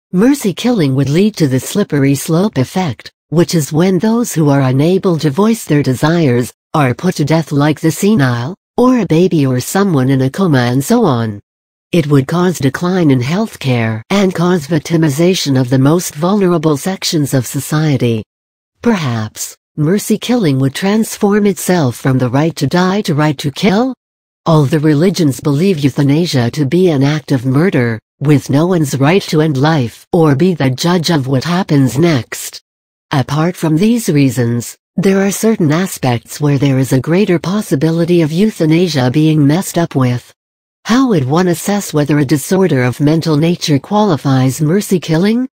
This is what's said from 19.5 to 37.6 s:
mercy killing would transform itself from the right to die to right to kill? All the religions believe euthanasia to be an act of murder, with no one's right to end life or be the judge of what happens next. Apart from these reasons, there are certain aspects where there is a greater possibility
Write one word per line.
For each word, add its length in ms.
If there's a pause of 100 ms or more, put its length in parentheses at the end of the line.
mercy 420
killing 400
would 160
transform 720
itself 500
from 220
the 100
right 280
to 100
die 360
to 120
right 240
to 120
kill? 440 (500)
All 200
the 160
religions 600
believe 380
euthanasia 720
to 160
be 240
an 120
act 300
of 140
murder, 520 (220)
with 300
no 160
one's 320
right 240
to 180
end 160
life 560
or 220
be 200
the 160
judge 400
of 160
what 180
happens 540
next. 640 (500)
Apart 440
from 220
these 320
reasons, 680 (200)
there 240
are 100
certain 400
aspects 720
where 160
there 220
is 160
a 60
greater 380
possibility 840